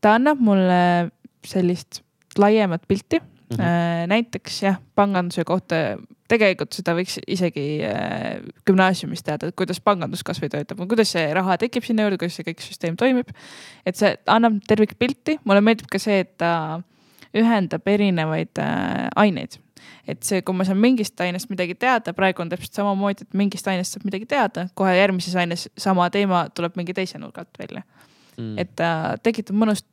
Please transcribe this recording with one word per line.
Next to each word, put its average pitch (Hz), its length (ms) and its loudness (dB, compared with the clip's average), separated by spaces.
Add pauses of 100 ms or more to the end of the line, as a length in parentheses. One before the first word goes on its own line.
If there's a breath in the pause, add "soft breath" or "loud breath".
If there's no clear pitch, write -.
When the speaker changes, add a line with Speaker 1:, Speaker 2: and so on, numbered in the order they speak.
Speaker 1:
Ta 208 160 8
annab 285 200 2
mulle 180 680 4 (380)
sellist 180 560 -2 (340)
laiemat 202 500 4
pilti. 202 320 -2 (300)
Speaker 2:
Mhm. - 120 -4
Speaker 1:
Äh, 170 460 0
näiteks, 220 560 -2
jah, 196 140 2 (180)
panganduse 185 500 2
kohta 180 300 -2 (520)
tegelikult 202 460 2
seda 175 220 -2
võiks 180 220 -4 (100)
isegi, 170 380 -2 (180)
äh, - 560 -4 (260)
gümnaasiumis 185 580 2
teada, 151 240 -4
et 175 80 -8
kuidas 180 240 -4
pangandus 175 440 -2
kas - 180 -6
või 151 80 -4
töötab, - 380 -6
kuidas 220 240 2
see 165 220 -2
raha 185 240 0
tekib 240 280 -2
sinna 214 200 0
juurde, 196 120 0
kuidas 175 220 -6
see - 80 -8
kõik 170 160 -10
süsteem - 340 -6
toimib. 254 320 2 (560 loud breath)
Et 180 100 -4
see 202 200 2 (100)
annab 226 320 4 (100)
tervikpilti. 247 760 0
Mulle 202 180 4
meeldib 226 300 2
ka 196 80 -2
see, 202 220 0
et 180 160 -4
ta 165 440 -2 (520 soft breath)
ühendab 208 520 2
erinevaid, 170 720 0
äh, 87 580 -2
aineid. - 440 0 (480 loud breath)
Et - 160 -10
see, 190 180 -2
kui 190 140 -4
ma 185 100 -2
saan 190 120 0
mingist 226 440 2
ainest 180 280 -4
midagi 180 260 -4
teada, 240 380 0
praegu 190 280 0
on 170 80 -6
täpselt - 240 -8
samamoodi, 202 540 -2
et - 60 -20
mingist 196 340 0
ainest 185 260 -2
saab - 120 -12
midagi 196 200 -6
teada, 233 480 -2
kohe 190 240 2
järgmises 185 380 2
aines 175 320 -2 (100)
sama 180 320 2
teema 185 400 2
tuleb 170 280 -6
mingi 175 160 -6
teise 185 260 -6
nurga - 220 -14
alt - 180 -20
välja. - 240 -14 (540 soft breath)
Speaker 2:
Mm. 110 200 -8
Speaker 1:
Et 175 180 -6
ta 170 140 0 (320)
tekitab 220 340 -2
mõnust 214 380 2